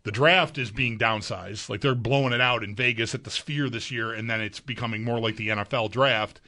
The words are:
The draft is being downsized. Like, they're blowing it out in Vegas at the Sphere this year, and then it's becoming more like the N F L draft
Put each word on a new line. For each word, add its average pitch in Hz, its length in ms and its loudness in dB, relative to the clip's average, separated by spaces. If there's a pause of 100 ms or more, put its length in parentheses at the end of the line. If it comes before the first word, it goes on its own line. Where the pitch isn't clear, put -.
The 104 80 -4
draft 156 460 4
is 120 140 -4
being 117 280 -2
downsized. 104 680 -2
Like, 104 140 -6
they're 135 140 2
blowing 123 360 2
it 120 100 2
out 120 220 2
in 104 120 -6
Vegas 120 400 0
at - 80 -8
the - 80 -10
Sphere 143 380 -2
this 113 220 -6
year, 113 220 -4
and 113 160 -6
then 113 100 0
it's 104 200 -6
becoming 113 440 -4
more 117 160 0
like 110 160 0
the 110 160 -4
N 104 80 0
F 101 140 -4
L 113 160 0
draft 113 580 2